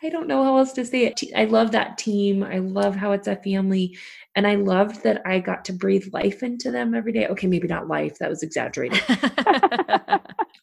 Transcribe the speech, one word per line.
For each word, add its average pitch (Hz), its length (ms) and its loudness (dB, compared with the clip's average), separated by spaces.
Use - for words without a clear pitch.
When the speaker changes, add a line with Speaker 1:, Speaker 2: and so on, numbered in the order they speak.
Speaker 1:
I 311 60 -4
don't 330 180 -6
know 269 160 2
how 269 140 4
else 262 160 4
to 254 120 -4
say 247 200 0
it. 226 120 0
T-, - 160 -8
I 220 120 2
love 220 260 4
that - 260 -2
team. 202 460 2
I 185 160 -4
love 196 380 0
how 202 160 0
it's 202 160 -2
a 196 80 0
family. 190 600 0
And 208 140 4
I 208 80 4
loved 202 480 2
that 214 200 2
I 185 140 0
got 180 280 -4
to 190 60 -6
breathe 190 400 0
life 202 300 -2
into 240 300 -4
them 240 200 0
every 226 200 -2
day. 214 160 0
Okay, 196 180 -2
maybe 175 220 2
not 165 180 -4
life. 151 320 -4
That 156 120 -4
was 156 120 -6
exaggerated. 131 640 -2
Speaker 2:
<laughs> - 1120 0